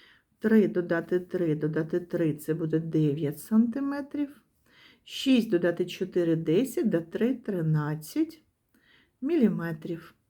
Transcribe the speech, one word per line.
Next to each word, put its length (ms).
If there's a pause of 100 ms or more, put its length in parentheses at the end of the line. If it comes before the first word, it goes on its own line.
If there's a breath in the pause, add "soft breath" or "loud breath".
(400 soft breath)
Три 280
додати 520
три, 360
додати 440
три — 360
це 180
буде 260
дев'ять 600
сантиметрів. 1000 (640 soft breath)
Шість 460
додати 360
чотири — 500
десять, 540
до 120
три — 340 (100)
тринадцять 1000 (800 soft breath)
міліметрів. 960 (140)